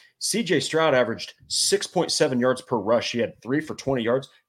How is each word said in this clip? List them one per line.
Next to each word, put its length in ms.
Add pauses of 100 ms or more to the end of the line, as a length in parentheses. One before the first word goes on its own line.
(180)
C 240
J 180
Stroud 360
averaged 400 (140)
six 360
point 260
seven 280
yards 240
per 140
rush. 340
He 80
had 240
three 180
for 140
twenty 260
yards. 260 (220)